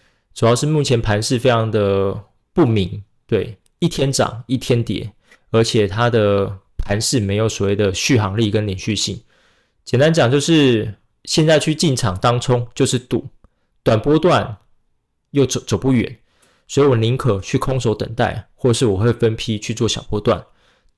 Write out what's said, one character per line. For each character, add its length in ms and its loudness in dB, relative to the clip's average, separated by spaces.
主 120 -2
要 100 4
是 100 -2
目 180 0
前 180 0
盘 220 0
势 160 -2
非 100 2
常 220 0
的 540 0
不 120 4
明， 360 -2
对， 320 -4
一 80 0
天 240 -2
涨， 340 -4
一 120 -2
天 260 0
跌， 300 -8
而 120 2
且 240 2
它 220 -2
的 500 0
盘 240 -2
势 180 -2
没 180 -2
有 100 0
所 180 -4
谓 100 0
的 180 0
续 260 0
航 160 -2
力 160 0
跟 160 -2
连 100 -6
续 160 -6
性。 300 -6
简 120 -2
单 160 4
讲， 160 2
就 80 2
是 560 2
现 240 0
在 100 6
去 160 0
进 220 0
场 240 -2
当 200 0
冲 360 0
就 100 2
是 140 -2
赌， 260 -4
短 160 4
波 200 2
段 380 0
又 140 2
走， 160 -4
走 160 -4
不 160 0
远， 260 -2
所 160 2
以 40 6
我 80 4
宁 200 0
可 240 -2
去 180 -4
空 220 -2
手 160 0
等 180 -8
待， 400 -4
或 200 0
是 120 0
我 120 2
会 160 2
分 220 0
批 220 -6
去 160 -8
做 140 -2
小 160 -4
波 160 -6
段。 260 -2